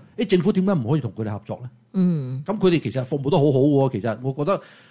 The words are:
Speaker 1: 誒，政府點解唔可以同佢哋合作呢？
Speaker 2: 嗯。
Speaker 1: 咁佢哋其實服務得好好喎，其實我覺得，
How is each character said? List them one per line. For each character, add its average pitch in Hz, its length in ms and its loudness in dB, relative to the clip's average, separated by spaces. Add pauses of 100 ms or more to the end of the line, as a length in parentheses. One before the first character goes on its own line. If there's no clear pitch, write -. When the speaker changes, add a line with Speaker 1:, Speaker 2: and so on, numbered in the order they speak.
(180)
Speaker 1:
誒， 240 100 -2
政 180 140 2
府 190 120 2
點 185 120 0
解 202 80 2
唔 123 180 -2
可 156 60 2
以 147 40 -2
同 117 120 -6
佢 110 120 -6
哋 104 60 -4
合 101 120 -8
作 - 180 -10
呢？ 127 80 -14 (220)
Speaker 2:
嗯。 151 540 0
Speaker 1:
咁 214 120 -4
佢 185 120 2
哋 170 100 4
其 117 100 -4
實 127 140 -4
服 143 160 -4
務 139 100 -4
得 175 80 4
好 147 140 4
好 131 80 4
喎， 135 320 4
其 101 100 -4
實 110 200 -4
我 135 100 -4
覺 147 140 -6
得， 190 160 0 (300)